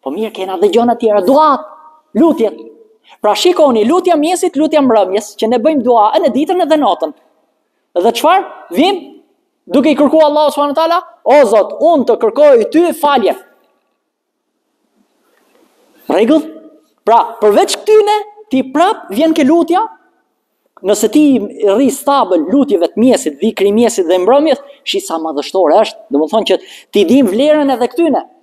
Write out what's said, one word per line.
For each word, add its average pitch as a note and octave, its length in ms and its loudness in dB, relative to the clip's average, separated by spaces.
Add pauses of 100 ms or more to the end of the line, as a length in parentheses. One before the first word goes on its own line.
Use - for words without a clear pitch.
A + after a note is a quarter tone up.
Po C3+ 80 -8
mirë, G#3+ 240 -8
kena F#3 240 -8
dhe G3+ 80 2
gjëra A#3 320 0
tjera, G#3 240 2
duat, C#4 400 2 (560)
lutjet. B3 380 0 (680)
Pra G#3 100 2
shikoni, C#4 540 2
lutja F4 320 0
mjesit, E4+ 400 -4
lutja D#4 240 0
mbrëmjes, G#3 560 0
që A3 80 -2
ne A#3+ 160 0
bëjmë D4+ 200 0
dua A3 340 2
edhe E4+ 160 0
ditën D#4+ 260 -2
edhe D#4 160 0
natën. F#3+ 380 -2 (880)
Dhe A3+ 80 2
çfarë? E4+ 320 0 (320)
Vim F4 240 0 (640)
duke C#4 240 0
i C#4+ 80 0
kërkuar D4+ 320 2
Allahu D4 240 0
subhanahu C#4+ 240 -4
wa D#4+ 60 -2
taala, E4 160 0 (260)
"O C#4 240 4
Zot, G3+ 320 2
unë D4+ 240 2
të A#3 160 0
kërkoj B3+ 500 2
ty E4 220 0
falje." B3 420 -2 (2750)
Rregull? A#3 360 0 (600)
Pra, A3+ 360 0
përveç G#3+ 400 2
këtyne, G#4+ 360 2 (340)
ti C4 120 -2
prap D4 460 -2
vjen D#4 240 0
ke D#4 120 0
lutja, E4+ 360 0 (1040)
nëse G3 280 0
ti D4+ 120 4 (460)
rri B3 220 2
stabël A3 600 -2
lutjeve G3+ 400 0
të - 80 -4
mjesit, G3+ 400 0
dhikri G3+ 300 0
i G3+ 60 -2
mjesit G#3 320 0
dhe F3+ 120 2
mbrëmjes, C4+ 400 2 (240)
shi F#3+ 160 -4
sa E3 220 -10
madhështore D#3 580 0
është, - 200 -4 (120)
do C#3+ 80 0
më D#3 120 -2
thonë G#3+ 180 -2
që F#3 80 0 (340)
ti G3+ 160 2
dim B3 240 2
vlerën C#4+ 400 0
edhe A#3+ 200 -4
këtyne. D4+ 320 -2 (180)